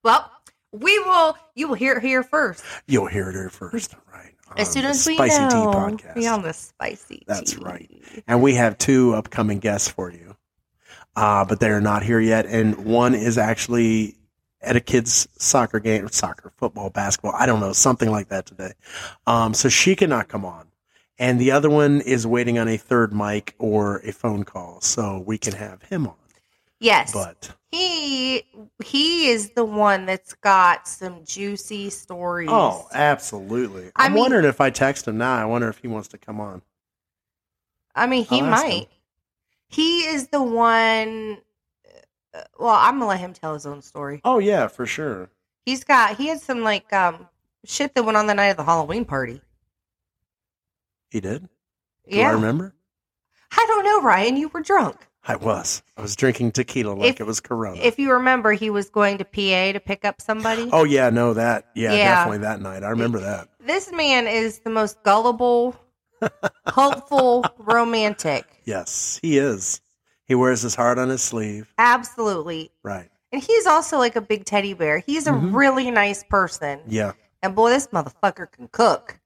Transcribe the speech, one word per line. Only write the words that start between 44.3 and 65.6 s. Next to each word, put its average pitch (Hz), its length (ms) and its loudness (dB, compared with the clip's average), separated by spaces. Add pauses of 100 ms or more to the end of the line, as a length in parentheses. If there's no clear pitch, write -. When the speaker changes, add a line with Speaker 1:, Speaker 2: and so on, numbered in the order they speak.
Speaker 2:
yeah, 196 300 2
for - 180 -8
sure. 110 460 -8 (340)
Speaker 1:
He's 254 180 -4
got, 226 340 4
he 277 100 -4
had 320 140 -6
some, 247 200 -4
like, 208 320 -2
um, 175 340 0 (380)
shit - 300 -6
that 247 80 2
went 220 140 2
on 214 100 2
the 208 80 0
night 202 140 2
of 185 80 0
the 151 80 -8
Halloween 170 380 0
party. 131 380 -6 (1700)
Speaker 2:
He 113 100 -6
did? 104 220 -8 (680)
Do 202 80 -2
Speaker 1:
Yeah. 240 120 4
Speaker 2:
I - 40 2
remember? 151 400 -2 (800)
Speaker 1:
I 466 160 4
don't 415 180 2
know, 415 160 4
Ryan. 233 360 2
You 302 120 -4
were 339 120 -8
drunk. 311 460 0 (180)
Speaker 2:
I 101 100 -4
was. 98 460 -4 (160)
I 113 40 -14
was 101 140 -8
drinking 123 380 0
tequila 113 400 -2
like 104 160 2
Speaker 1:
If 254 120 -4
Speaker 2:
it 107 40 -8
was 110 160 -6
Corona. 98 400 -6
Speaker 1:
if 240 180 0
you 269 140 2
remember, 247 400 2
he 214 160 -4
was 202 200 -4
going 202 280 0
to 190 80 -8
P 196 280 -4
A 190 200 0
to 202 60 -6
pick 196 260 -8
up 202 160 -4
somebody. 220 500 -4
Speaker 2:
Oh, 160 140 6
yeah, 135 240 4
no, 120 240 2
that. 117 420 0
Yeah, 110 180 0
Speaker 1:
Yeah. 196 220 4
Speaker 2:
definitely 170 240 2
that 104 220 -6
night. 95 220 -10
I 101 60 -6
remember 117 300 -2
that. 98 300 -8 (100)
Speaker 1:
This 359 320 -4
man 277 360 0
is 220 320 -2
the 233 100 -8
most 220 340 -2
gullible, 240 720 2 (460)